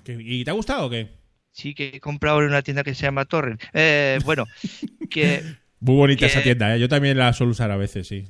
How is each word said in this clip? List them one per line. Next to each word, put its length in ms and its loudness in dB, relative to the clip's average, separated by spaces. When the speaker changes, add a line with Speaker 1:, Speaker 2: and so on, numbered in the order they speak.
Speaker 1:
¿qué, 160 -12
y 240 -4
te 60 -6
ha 40 -2
gustado 320 -4
o 40 -6
qué? 200 -8
Speaker 2:
Sí, 240 -12
que 200 -8
he 60 -16
comprado 400 0
en 80 4
una 140 2
tienda 220 -4
que 100 -6
se 80 -8
llama 240 -2
Torrent. 340 -2
Eh, 520 2
bueno, 200 0
Speaker 1:
<laughs> 320 -12
Speaker 2:
que 300 2
Speaker 1:
Muy 160 2
bonita 260 6
Speaker 2:
que 60 4
Speaker 1:
esa 160 2
tienda, 320 2
¿eh? 60 2
Yo 80 2
también 280 2
la 160 4
suelo 200 0
usar 180 -2
a 60 -2
veces, 320 -4
sí. 220 -10